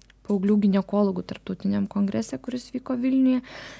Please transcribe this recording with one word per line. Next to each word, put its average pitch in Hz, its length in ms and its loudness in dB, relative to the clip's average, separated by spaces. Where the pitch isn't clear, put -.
paauglių 208 340 2
ginekologų 196 640 2
tarptautiniam 196 640 -4
kongrese, 214 480 -2
kuris 247 320 -10
vyko 254 300 -4
Vilniuje 262 420 2